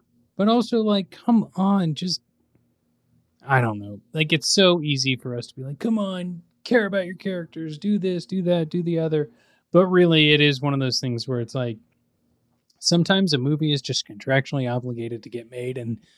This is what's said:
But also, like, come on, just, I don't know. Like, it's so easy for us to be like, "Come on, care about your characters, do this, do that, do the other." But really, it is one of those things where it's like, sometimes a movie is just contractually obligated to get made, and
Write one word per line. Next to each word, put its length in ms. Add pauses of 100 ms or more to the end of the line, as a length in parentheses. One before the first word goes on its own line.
(360)
But 140
also, 320
like, 280
come 460
on, 400
just, 260 (1300)
I 140
don't 180
know. 220 (120)
Like, 180
it's 180
so 340
easy 320
for 200
us 120
to 80
be 80
like, 160
"Come 180
on, 460 (200)
care 220
about 220
your 80
characters, 640
do 180
this, 300
do 160
that, 260
do 140
the 160
other." 320 (400)
But 160
really, 460
it 80
is 200
one 140
of 40
those 200
things 280
where 140
it's 140
like, 220 (1040)
sometimes 540
a 40
movie 340
is 100
just 260
contractually 680
obligated 500
to 60
get 200
made, 280
and 200 (200)